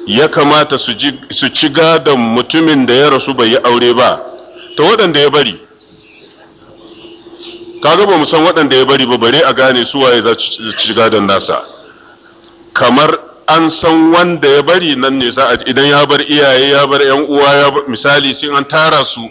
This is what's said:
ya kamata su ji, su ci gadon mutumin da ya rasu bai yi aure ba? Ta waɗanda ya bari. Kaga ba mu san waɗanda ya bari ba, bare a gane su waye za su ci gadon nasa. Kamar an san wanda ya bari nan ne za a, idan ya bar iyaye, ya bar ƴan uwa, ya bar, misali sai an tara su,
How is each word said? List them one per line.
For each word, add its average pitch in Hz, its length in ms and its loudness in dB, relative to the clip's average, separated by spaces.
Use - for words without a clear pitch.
ya 196 200 0
kamata 147 520 0
su 120 140 -8
ji, 135 200 -4
su - 200 -4
ci 151 200 -2
gadon 156 500 2
mutumin 127 680 0
da 120 80 2
ya 143 160 4
rasu 135 240 -2
bai 123 160 0
yi 127 140 2
aure 120 300 2
ba? 117 260 0
Ta 147 60 0
waɗanda 185 360 2
ya 143 100 2
bari. 135 260 0
Kaga 170 240 2
ba 190 120 2
mu 147 80 0
san 160 180 0
waɗanda 160 320 2
ya 131 100 4
bari 131 200 0
ba, 123 120 0
bare 117 280 2
a 135 80 2
gane 127 320 2
su 143 140 -6
waye 120 220 2
za 110 160 0
su - 400 -8
ci - 160 -4
gadon 107 320 2
nasa. 95 380 -2
Kamar 143 460 2
an 160 220 2
san 160 440 2
wanda 170 340 0
ya 143 140 4
bari 165 340 0
nan 135 220 -2
ne 123 140 -2
za 127 180 0
a, 123 40 0
idan 131 240 0
ya 147 160 2
bar 143 160 0
iyaye, 139 480 2
ya 139 180 2
bar 139 140 0
ƴan 139 280 0
uwa, 143 260 2
ya 143 160 2
bar, 139 160 -4
misali 135 480 -2
sai 147 200 -8
an 139 120 -2
tara 156 380 0
su, - 260 -10